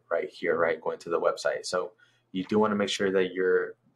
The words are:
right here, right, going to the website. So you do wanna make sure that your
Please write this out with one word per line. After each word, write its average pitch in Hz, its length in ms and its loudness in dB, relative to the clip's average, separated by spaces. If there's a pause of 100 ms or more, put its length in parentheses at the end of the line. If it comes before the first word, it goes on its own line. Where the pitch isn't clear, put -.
(100)
right 82 180 -2
here, 82 300 -2
right, 82 220 2
going 82 180 -6
to 85 120 -10
the 82 100 0
website. 80 440 0
So 90 280 -4 (400)
you 92 120 -4
do 107 140 0
wanna 107 160 4
make 101 160 0
sure 98 200 0
that 92 220 2
your 90 420 2 (220)